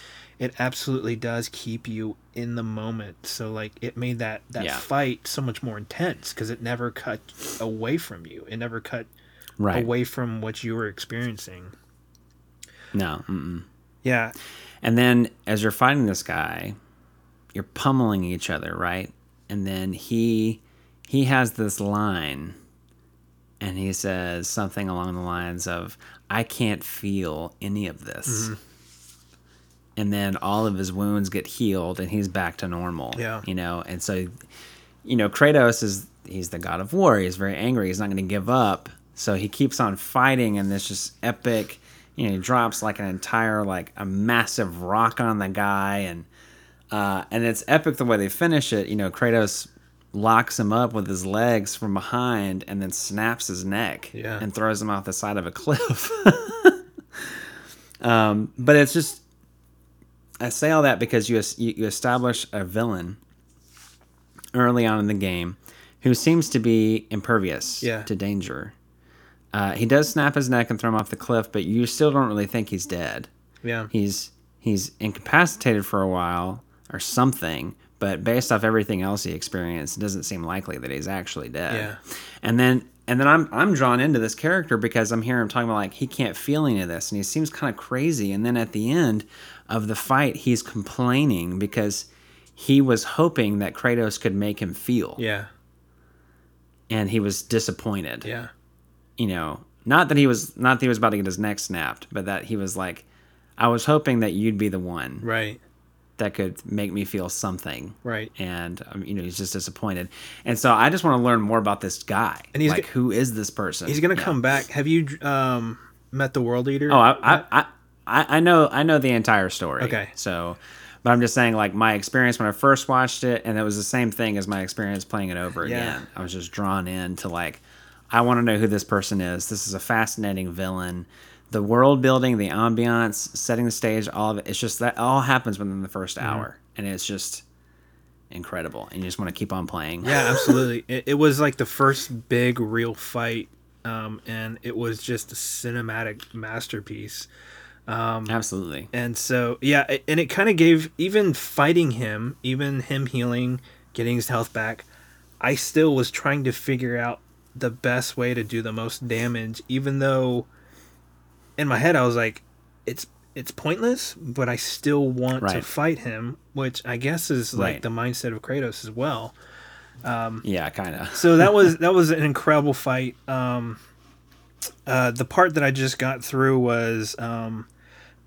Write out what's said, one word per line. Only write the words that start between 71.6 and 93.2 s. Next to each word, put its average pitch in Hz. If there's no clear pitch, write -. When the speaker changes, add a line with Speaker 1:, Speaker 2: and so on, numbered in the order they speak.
Speaker 2:
you 113
still 151
don't 135
really 104
think 110
he's 92
dead. 80
Speaker 1:
Yeah. 117
Speaker 2:
He's, 101
he's 98
incapacitated 113
for 98
a 95
while 90
or 107
something, 87
but 98
based 120
off 110
everything 110
else 101
he 90
experienced, 87
it 98
doesn't 98
seem 87
likely 90
that 64
he's 73
actually 90
dead. 80
Speaker 1:
Yeah. 107
Speaker 2:
And 113
then, 127
and 123
then 139
I'm, 151
I'm 175
drawn 127
into 143
this 110
character 160
because 113
I'm 113
hearing 120
him 104
talking 120
about, 110
like, 98
he 131
can't 117
feel 151
any 110
of 87
this, 82
and 107
he 101
seems 151
kinda 127
crazy. 127
And 101
then 120
at 113
the 110
end 127
of 107
the 107
fight, 135
he's 120
complaining 110
because 104
he 139
was 123
hoping 120